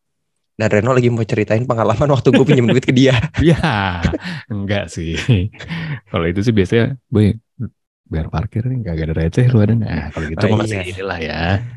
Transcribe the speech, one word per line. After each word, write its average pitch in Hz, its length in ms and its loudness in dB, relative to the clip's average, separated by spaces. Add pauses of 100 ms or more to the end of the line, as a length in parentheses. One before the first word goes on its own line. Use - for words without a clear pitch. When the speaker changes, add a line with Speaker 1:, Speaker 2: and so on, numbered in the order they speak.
(520)
Speaker 1:
Dan 110 160 -2
Reno 107 240 2
lagi 123 160 4
mau 117 140 0
ceritain 107 400 0
pengalaman 113 460 0
waktu 139 240 2
gue 226 120 6
pinjam 127 220 4
duit 123 160 4
ke - 100 0
dia. 127 220 4 (160)
<laughs> - 100 -4
Speaker 2:
Ya, 110 600 0 (480)
enggak 101 420 -4
sih. 82 260 -6 (920)
Kalau 85 180 -2
itu 90 160 -2
sih 113 80 0
biasanya, 113 560 2
"Boy, 104 300 2 (680)
biar 80 220 -6
parkir - 380 -6
nih, 127 160 -4
nggak 90 160 -6
ada 80 200 -4
receh, 85 300 0
lu 123 140 4
ada 107 160 4
nggak?" 107 160 -2
Nah, 76 180 -4
kalau 82 180 -8
gitu 82 120 -6
Speaker 1:
Oh, 104 100 2
Speaker 2:
mah 110 100 4
masih 107 160 -2
Speaker 1:
iya. 92 120 -6
Speaker 2:
inilah 92 320 -8
ya. 78 220 -6 (360)